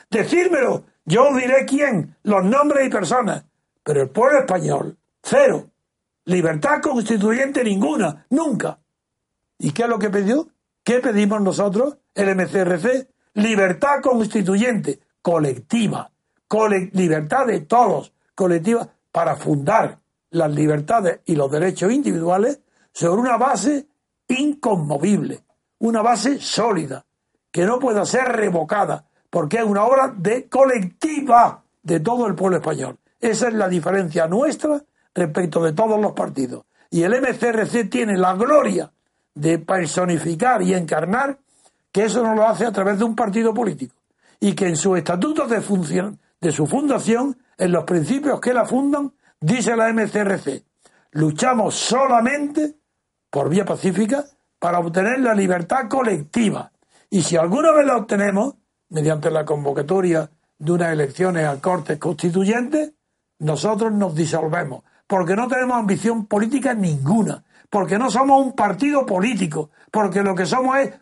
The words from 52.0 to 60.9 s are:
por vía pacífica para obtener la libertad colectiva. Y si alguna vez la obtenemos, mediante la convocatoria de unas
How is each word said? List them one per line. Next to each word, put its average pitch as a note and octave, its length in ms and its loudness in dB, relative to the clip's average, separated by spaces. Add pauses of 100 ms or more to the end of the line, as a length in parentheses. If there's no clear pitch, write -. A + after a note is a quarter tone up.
por C#3 200 -2
vía F#3 160 2
pacífica G3 600 -2 (340)
para F3 200 0
obtener F#3+ 400 0
la A#3 140 2
libertad F#3+ 560 0
colectiva. G#3 800 -2 (380)
Y G3 120 2
si E3 160 0
alguna A3+ 340 2
vez D4+ 140 4
la B3+ 120 2
obtenemos, G3+ 580 -2 (340)
mediante D#3 420 0
la D#3 140 0
convocatoria D#3 840 0 (300)
de D3+ 120 -2
unas E3+ 220 0